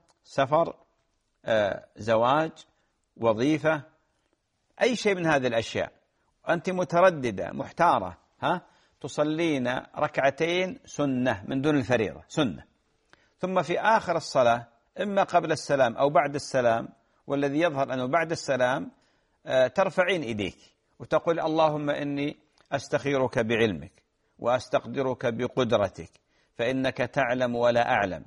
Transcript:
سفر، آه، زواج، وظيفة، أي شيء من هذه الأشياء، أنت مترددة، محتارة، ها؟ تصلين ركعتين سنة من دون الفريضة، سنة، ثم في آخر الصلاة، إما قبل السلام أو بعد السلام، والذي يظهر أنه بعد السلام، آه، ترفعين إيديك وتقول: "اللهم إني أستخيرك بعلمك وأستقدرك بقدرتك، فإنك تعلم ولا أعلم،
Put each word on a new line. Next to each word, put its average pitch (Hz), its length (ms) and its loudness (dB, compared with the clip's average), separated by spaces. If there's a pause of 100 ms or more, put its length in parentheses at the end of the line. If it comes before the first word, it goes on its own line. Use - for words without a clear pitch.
(240)
سفر، 147 520 0 (680)
آه، 107 400 0 (120)
زواج، 120 540 2 (680)
وظيفة، 139 680 0 (1000)
أي 240 140 2
شيء 196 200 0
من 175 100 -4
هذه 139 220 2
الأشياء، 113 440 -2 (580)
أنت 170 200 -2
مترددة، 170 840 2
محتارة، 123 680 0 (240)
ها؟ 165 200 -2 (400)
تصلين 151 680 -2 (300)
ركعتين 160 880 -2
سنة 127 640 -2
من 135 140 -2
دون 151 160 2
الفريضة، 107 500 0
سنة، 104 360 -2 (760)
ثم 185 220 0
في 175 180 -2
آخر 196 360 2
الصلاة، 123 520 2 (340)
إما 196 220 0
قبل 165 280 0
السلام 135 460 0
أو 143 120 2
بعد 147 260 2
السلام، 120 540 0 (380)
والذي 143 320 -2
يظهر 139 340 0
أنه 127 120 -4
بعد 165 260 0
السلام، 131 600 -2 (540)
آه، 131 220 4
ترفعين 185 540 0
إيديك 104 360 -6 (420)
وتقول: 160 400 0
"اللهم 156 500 0
إني 143 480 -4 (340)
أستخيرك 139 680 -2
بعلمك 110 640 0 (360)
وأستقدرك 123 920 -2
بقدرتك، 113 760 0 (460)
فإنك 131 420 -2
تعلم 123 580 -2
ولا 120 360 2
أعلم، 95 360 0